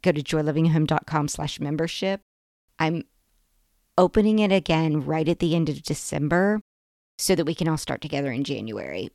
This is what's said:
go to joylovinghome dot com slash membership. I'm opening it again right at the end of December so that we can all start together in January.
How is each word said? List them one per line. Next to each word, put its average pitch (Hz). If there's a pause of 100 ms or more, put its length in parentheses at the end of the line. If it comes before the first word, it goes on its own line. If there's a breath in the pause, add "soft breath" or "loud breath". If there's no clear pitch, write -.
go 185
to 147
joylovinghome 156
dot -
com 147
slash -
membership. 165 (600)
I'm 160 (920)
opening 214
it 202
again 160
right 156
at 170
the 170
end 165
of 143
December 175 (580)
so -
that 165
we 160
can 160
all 156
start 127
together 143
in 135
January. 104